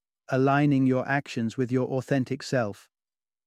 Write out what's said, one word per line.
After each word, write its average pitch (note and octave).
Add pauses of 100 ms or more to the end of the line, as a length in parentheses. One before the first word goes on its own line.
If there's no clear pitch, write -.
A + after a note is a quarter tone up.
(280)
aligning C#3
your B2+
actions C3+
with B2
your B2+
authentic C3
self. A2 (580)